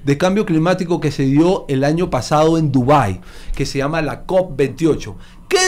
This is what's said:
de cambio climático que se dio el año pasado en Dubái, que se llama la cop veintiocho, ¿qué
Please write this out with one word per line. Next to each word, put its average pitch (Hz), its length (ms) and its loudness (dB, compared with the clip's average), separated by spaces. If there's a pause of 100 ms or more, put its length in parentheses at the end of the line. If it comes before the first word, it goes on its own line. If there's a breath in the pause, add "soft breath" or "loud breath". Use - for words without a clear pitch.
de 139 140 0
cambio 190 300 0
climático 175 520 0
que 147 120 -2
se 143 140 -2
dio 156 440 2
el 135 160 0
año 165 240 0
pasado 156 480 2
en 156 160 0
Dubái, 123 480 2 (340 loud breath)
que 139 120 -4
se 139 100 -8
llama 147 240 -2
la 131 220 -6
cop 180 340 -2
veintiocho, 131 600 -2 (300 loud breath)
¿qué 381 220 0